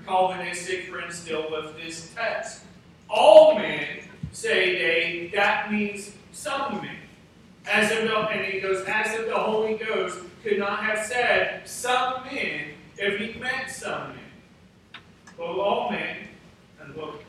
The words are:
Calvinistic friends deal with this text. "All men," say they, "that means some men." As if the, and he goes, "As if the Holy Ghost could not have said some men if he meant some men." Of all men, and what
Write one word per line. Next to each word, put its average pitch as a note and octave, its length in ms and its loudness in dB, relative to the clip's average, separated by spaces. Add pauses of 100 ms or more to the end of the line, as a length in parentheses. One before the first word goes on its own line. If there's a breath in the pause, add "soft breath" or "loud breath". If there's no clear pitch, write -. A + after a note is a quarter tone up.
Calvinistic F#3 840 0
friends E3+ 320 -8
deal D#3 300 -4
with D#3 260 -6
this E3 400 -12
text. - 460 -4 (480)
"All D#4 460 12
men," - 440 -4 (320)
say G3 460 0
they, E3+ 580 0
"that G#3 340 2
means G#3 420 -4 (200)
some - 480 -4
men." - 160 -10 (760)
As G#3 220 4
if A3 160 0
the, - 100 0
and G3 280 -2
he F#3+ 120 -4
goes, F#3+ 280 -2
"As G#3+ 280 -2
if A3+ 140 -4
the G3+ 100 0
Holy A3 360 0
Ghost G3 460 -4 (220)
could G3+ 160 0
not G#3 240 -2
have G#3+ 220 -2
said A#3+ 640 0
some B3 560 -2
men D3+ 480 -6 (240)
if G3+ 240 -2
he A3+ 180 -8
meant C4+ 300 -6
some - 400 -8
men." - 880 -20 (400)
Of E3+ 200 -4
all G3+ 320 0
men, - 260 -6 (640)
and C#3+ 140 -16
what D3+ 200 -10 (140)